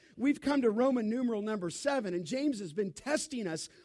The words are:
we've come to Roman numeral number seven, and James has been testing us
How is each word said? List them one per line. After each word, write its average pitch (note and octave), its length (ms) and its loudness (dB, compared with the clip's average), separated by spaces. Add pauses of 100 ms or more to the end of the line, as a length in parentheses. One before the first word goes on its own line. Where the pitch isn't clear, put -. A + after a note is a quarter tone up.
(160)
we've C#4 240 2
come C#4 220 2
to A#3 80 6
Roman A#3+ 400 4
numeral A#3 320 0
number G#3 300 -2
seven, B3+ 420 -2
and F3+ 100 -2
James C4 360 -2
has F3+ 120 -8
been G3 220 -2
testing B3+ 540 -4
us D#3+ 200 -6 (180)